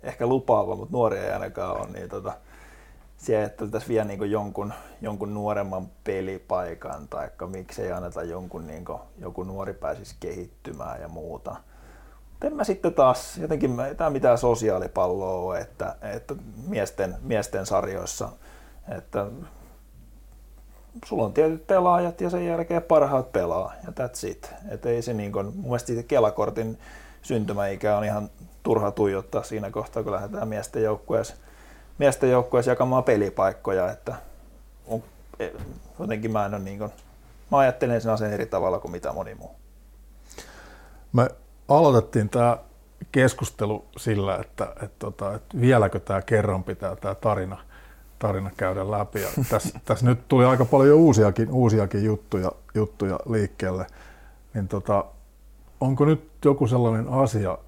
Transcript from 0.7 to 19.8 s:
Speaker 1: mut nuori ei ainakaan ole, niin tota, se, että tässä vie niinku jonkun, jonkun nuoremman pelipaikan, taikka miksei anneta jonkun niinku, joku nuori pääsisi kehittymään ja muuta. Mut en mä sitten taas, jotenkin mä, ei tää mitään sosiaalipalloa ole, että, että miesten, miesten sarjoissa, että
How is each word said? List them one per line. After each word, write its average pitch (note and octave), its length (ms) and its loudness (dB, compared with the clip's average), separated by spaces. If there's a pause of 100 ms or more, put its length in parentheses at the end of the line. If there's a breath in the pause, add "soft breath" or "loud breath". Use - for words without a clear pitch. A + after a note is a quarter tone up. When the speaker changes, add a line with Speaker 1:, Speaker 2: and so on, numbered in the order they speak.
Speaker 1:
mut G2+ 140 -12
nuori A2 280 2
ei G2 140 -4
ainakaan F#2+ 480 -6
ole, G#2 120 -8
niin F#2 160 -12
tota, G2 240 -10 (840 soft breath)
se, A2 260 0
että G#2 240 -6
tässä A2 220 -6
vie A2+ 160 2
niinku G2+ 200 -8
jonkun, G2+ 480 -4 (280 loud breath)
jonkun G#2 340 -8
nuoremman G2+ 540 -4 (160)
pelipaikan, F#2 1040 -6
taikka - 380 -10
miksei F#2+ 460 -10
anneta F2 300 -8
jonkun E2+ 440 -10
niinku, D#2+ 340 -12 (180)
joku F2+ 240 -10
nuori F#2+ 320 -8
pääsisi - 460 -8
kehittymään - 800 -12
ja - 80 -14
muuta. E2 420 -12 (840 soft breath)
Mut - 120 -12
en D4 120 -2
mä A3+ 80 -2
sitten F#3 300 -2
taas, C3 440 2
jotenkin D3+ 320 -2
mä, B2 160 -4
ei C#3+ 80 -8
tää D#3+ 160 -2
mitään B2+ 280 4
sosiaalipalloa F#2 920 0
ole, F2+ 280 -4
että, - 420 -10
että G#2+ 320 -10 (320)
miesten, G#2+ 560 -4
miesten G#2+ 440 -4
sarjoissa, F#2+ 640 -4 (680 soft breath)
että G2+ 300 -6 (1800 soft breath)